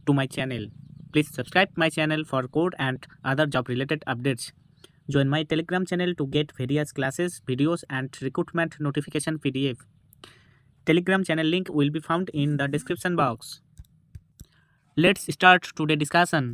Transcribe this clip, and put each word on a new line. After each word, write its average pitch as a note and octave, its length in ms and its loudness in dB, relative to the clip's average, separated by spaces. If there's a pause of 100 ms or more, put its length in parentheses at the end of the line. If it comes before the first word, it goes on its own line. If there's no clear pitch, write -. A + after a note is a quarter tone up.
to D3 80 2
my C3+ 140 2
channel. B2+ 400 -6 (440)
Please D3+ 220 2
subscribe F#3 420 2
my D#3+ 140 2
channel D#3 340 0
for C3 260 -2
code E3+ 300 0
and C3+ 280 -2 (180)
other C3+ 220 2
job B2+ 240 -2
related C3+ 360 -2
updates. B2+ 460 -4 (560)
Join C#3 220 2
my D#3 120 0
Telegram E3 440 -2
channel F3+ 300 -2
to D3 100 -4
get D3 280 -2
various C#3+ 380 -2
classes, D3+ 560 -4
videos C#3+ 400 0
and C3 320 -6
recruitment E3 580 -4
notification D3+ 600 -2
P D3 120 -2
D C3+ 200 -2
F. B2+ 80 -8 (1040)
Telegram F3+ 400 4
channel D#3+ 220 0
link F3+ 240 0
will D3 180 2
be D#3 120 -4
found F3 340 -2
in D3 240 0
the C#3 100 0
description E3+ 480 -2
box. C3 460 -2 (1400)
Let's F#3 340 2
start F3+ 300 8 (120)
today D#3 300 2
discussion। E3+ 480 2